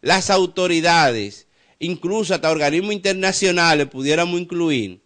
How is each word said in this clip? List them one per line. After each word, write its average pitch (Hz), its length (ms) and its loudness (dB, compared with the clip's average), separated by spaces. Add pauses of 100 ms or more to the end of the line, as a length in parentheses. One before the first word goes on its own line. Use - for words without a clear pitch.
las 185 300 0
autoridades, 170 1160 0 (320)
incluso 180 520 -4
hasta 160 200 0
organismos 156 400 0
internacionales 185 960 0
pudiéramos 160 520 -2
incluir 151 640 -4